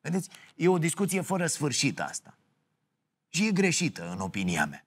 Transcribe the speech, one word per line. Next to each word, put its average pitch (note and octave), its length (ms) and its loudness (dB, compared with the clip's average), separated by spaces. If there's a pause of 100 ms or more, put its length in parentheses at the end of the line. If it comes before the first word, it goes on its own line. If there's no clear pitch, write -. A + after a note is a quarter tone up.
Vedeți? E3+ 280 -4 (260)
E E3 140 4
o F#3 100 6
discuție E3+ 420 0
fără F3+ 260 0
sfârșit C#3+ 540 0
asta. - 360 -8 (920)
Și G3 180 0
e A3 40 2
greșită, E3+ 600 0
în F#2+ 100 -8
opinia F2+ 460 0
mea. C#2+ 200 -12